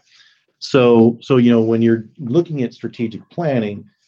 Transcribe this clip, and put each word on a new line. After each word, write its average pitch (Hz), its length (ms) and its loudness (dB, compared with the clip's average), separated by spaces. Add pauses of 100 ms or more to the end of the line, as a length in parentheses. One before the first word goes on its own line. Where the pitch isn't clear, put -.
(600)
So, 120 640 2
so, 135 160 0
you 120 140 4
know, 117 100 2
when 113 200 0
you're 113 240 0 (120)
looking 147 460 -4
at 117 100 -8
strategic - 560 -10
planning, 113 560 -6 (220)